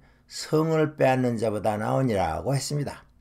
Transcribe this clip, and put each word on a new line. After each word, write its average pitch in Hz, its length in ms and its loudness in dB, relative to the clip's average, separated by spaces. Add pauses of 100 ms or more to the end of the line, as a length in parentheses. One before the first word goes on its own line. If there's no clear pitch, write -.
(280)
성을 156 680 0
빼앗는 127 420 2
자보다 107 380 0
나으니라"고 107 760 0
했습니다. 139 520 -4 (160)